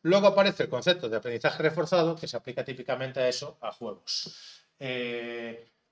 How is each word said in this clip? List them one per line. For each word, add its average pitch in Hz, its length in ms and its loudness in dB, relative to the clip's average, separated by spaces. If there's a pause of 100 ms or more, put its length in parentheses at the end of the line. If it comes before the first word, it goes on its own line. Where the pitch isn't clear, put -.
Luego 196 240 6
aparece 196 380 6
el - 40 -4
concepto 131 400 0
de 110 80 -2
aprendizaje 120 460 -2
reforzado, 160 540 2
que 160 120 -10
se - 80 -8
aplica 123 280 -6
típicamente 127 560 -6
a 127 80 4
eso, - 340 -4
a 110 100 -6
juegos. - 880 -10 (160)
Eh, 120 920 -8 (220)